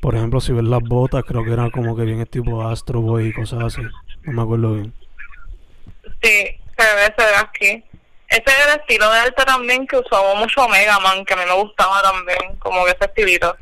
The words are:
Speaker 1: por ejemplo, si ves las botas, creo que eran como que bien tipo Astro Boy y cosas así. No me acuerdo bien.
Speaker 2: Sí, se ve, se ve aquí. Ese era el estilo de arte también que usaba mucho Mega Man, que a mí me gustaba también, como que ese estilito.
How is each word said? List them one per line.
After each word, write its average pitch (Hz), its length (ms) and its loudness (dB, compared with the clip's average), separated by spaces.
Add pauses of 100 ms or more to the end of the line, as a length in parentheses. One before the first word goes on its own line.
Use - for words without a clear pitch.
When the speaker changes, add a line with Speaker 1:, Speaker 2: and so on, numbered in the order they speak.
Speaker 1:
por 123 140 0
ejemplo, 117 260 0
si - 100 -2
ves 117 140 0
las 120 160 2
botas, 123 440 0
creo 117 200 -4
que 117 80 -2
eran 117 180 0
como 117 240 -4
que 117 80 -2
bien 113 220 -4
tipo 117 420 -4
Astro 117 320 -4
Boy 113 280 0
y 110 60 -4
cosas 117 300 -6
así. - 180 -4 (420)
No 147 100 -8
me 117 80 -2
acuerdo 113 340 0
bien. 104 180 -8 (1300)
Speaker 2:
Sí, 208 240 2 (320)
se 220 180 4
ve, 208 220 2
se 233 80 4
ve 208 120 4
aquí. 208 460 -2 (460)
Ese 226 180 0
era 185 260 4
el 294 60 -2
estilo 214 320 2
de 226 80 4
arte 254 260 2
también 254 400 0
que 262 120 -2
usaba 196 380 2
mucho 233 340 2
Mega 202 300 4
Man, 190 260 0
que 196 80 -2
a 185 40 0
mí 180 80 -2
me 180 80 0
gustaba 196 480 2
también, 180 580 0
como 185 260 0
que 180 60 4
ese 190 140 -2
estilito. 180 560 0